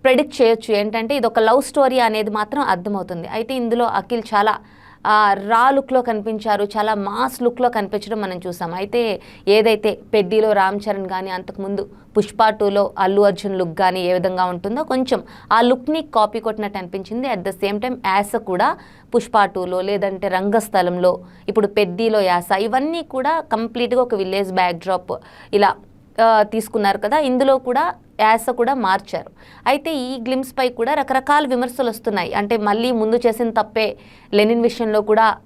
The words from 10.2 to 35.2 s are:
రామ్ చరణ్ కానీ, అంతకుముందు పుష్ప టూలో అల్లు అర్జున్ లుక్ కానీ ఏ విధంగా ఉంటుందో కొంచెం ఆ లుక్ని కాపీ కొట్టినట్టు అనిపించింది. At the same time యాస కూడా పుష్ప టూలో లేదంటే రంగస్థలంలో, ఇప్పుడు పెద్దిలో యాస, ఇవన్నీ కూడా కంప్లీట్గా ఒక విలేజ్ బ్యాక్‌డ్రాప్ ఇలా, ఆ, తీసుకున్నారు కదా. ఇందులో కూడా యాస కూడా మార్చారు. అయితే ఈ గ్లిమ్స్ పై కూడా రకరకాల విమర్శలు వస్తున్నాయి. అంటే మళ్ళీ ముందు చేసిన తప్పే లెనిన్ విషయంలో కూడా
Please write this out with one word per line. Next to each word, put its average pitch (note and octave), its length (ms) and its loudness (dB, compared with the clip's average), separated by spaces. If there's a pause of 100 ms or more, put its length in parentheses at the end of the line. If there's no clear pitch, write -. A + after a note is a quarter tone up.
రామ్ G3 280 2 (100)
చరణ్ G3 180 -4
కానీ, F#3+ 220 -8
అంతకుముందు G3 580 -8 (300)
పుష్ప A3 300 2
టూలో G3+ 500 0
అల్లు G3 240 2
అర్జున్ G3 360 0
లుక్ E3+ 200 -4
కానీ F#3 220 0
ఏ F3+ 120 0
విధంగా F#3 320 0
ఉంటుందో G3 380 -4
కొంచెం C4 400 -2 (300)
ఆ A3+ 80 6
లుక్ని B3+ 420 2 (120)
కాపీ G#3+ 260 0
కొట్టినట్టు G#3+ 380 -6
అనిపించింది. G3 500 -8
At G#3+ 100 -4
the F#3 140 -6
same G3+ 280 -4
time B3+ 260 -6
యాస G3+ 300 0
కూడా G#3+ 400 0 (380)
పుష్ప A3+ 300 2
టూలో F#3 360 -2
లేదంటే G3 480 -2
రంగస్థలంలో, F#3 920 0 (280)
ఇప్పుడు G#3 180 2
పెద్దిలో G#3 540 0
యాస, F3 280 0 (100)
ఇవన్నీ C4+ 440 -2
కూడా D4+ 380 -2
కంప్లీట్గా A#3 640 -2
ఒక B3 120 -2
విలేజ్ F#3+ 380 -2
బ్యాక్‌డ్రాప్ F3+ 600 -2 (420)
ఇలా, G3+ 200 2 (480)
ఆ, A3 200 6
తీసుకున్నారు G#3+ 560 -2
కదా. A3 200 0
ఇందులో C4+ 400 2
కూడా C4 360 -2 (260)
యాస A3 300 4
కూడా A#3+ 240 0
మార్చారు. G3 560 -2 (360)
అయితే D4 280 0
ఈ B3+ 260 -6
గ్లిమ్స్ C4 380 -4
పై B3+ 100 0
కూడా B3 260 -2
రకరకాల C4+ 520 0
విమర్శలు B3 440 -2
వస్తున్నాయి. G3+ 440 -4
అంటే G#3 220 0
మళ్ళీ G#3+ 360 0
ముందు A3 240 0 (100)
చేసిన A#3 240 0
తప్పే G#3+ 460 -2 (380)
లెనిన్ A3 280 4
విషయంలో A3+ 380 0
కూడా G#3+ 460 2